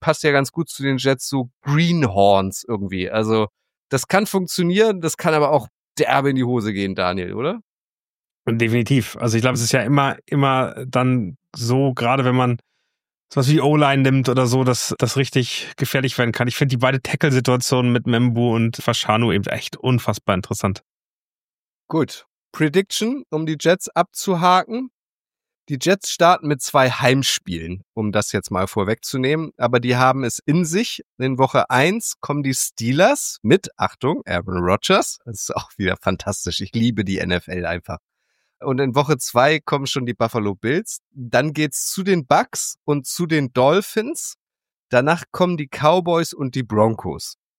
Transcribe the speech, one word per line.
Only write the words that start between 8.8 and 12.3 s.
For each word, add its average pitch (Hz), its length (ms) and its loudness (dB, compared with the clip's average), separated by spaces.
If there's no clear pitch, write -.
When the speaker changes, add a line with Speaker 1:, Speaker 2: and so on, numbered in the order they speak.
Speaker 2:
Also 117 160 0
ich 113 60 0
glaube, 127 120 2
es 120 80 -2
ist 113 80 -2
ja 131 120 2
immer, 139 340 2
immer 131 580 0
dann 127 520 0
so, 127 400 0
gerade 123 300 0
wenn 127 100 2